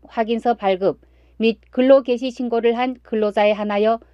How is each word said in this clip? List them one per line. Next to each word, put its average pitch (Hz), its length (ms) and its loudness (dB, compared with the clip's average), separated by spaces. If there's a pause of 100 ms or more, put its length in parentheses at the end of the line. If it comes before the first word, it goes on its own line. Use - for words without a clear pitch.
확인서 233 460 -2
발급 190 460 -2 (360)
및 220 220 0 (120)
근로 269 320 4
개시 247 280 -4
신고를 233 480 -2
한 254 240 -4
근로자에 208 500 0
한하여 208 480 -2 (140)